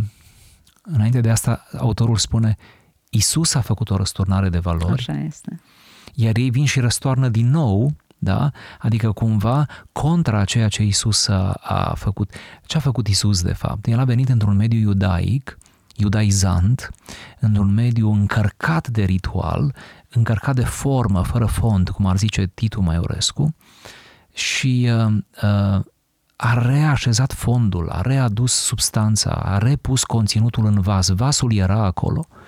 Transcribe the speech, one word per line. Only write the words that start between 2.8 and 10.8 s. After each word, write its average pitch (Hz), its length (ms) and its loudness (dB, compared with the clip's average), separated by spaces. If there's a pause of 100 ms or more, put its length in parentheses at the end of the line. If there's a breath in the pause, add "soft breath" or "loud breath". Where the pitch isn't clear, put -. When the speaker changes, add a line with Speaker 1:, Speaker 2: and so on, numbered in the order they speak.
Speaker 1:
„Iisus 156 440 0
a 131 80 0
făcut - 280 -4
o 101 60 0
răsturnare 95 540 0
de 87 100 0
valori.” 85 500 -2
Speaker 2:
Așa 147 100 -6
este. 156 420 -10 (520 loud breath)
Speaker 1:
Iar 110 240 2
ei 127 120 2
vin 131 160 2
și 135 140 0
răstoarnă 127 500 0
din 117 200 2
nou, 135 440 2 (240)
da? 101 340 0 (280 loud breath)
Adică 113 320 0
cumva 113 540 0 (260 loud breath)
contra 147 540 0
ceea 113 220 0
ce 104 160 -2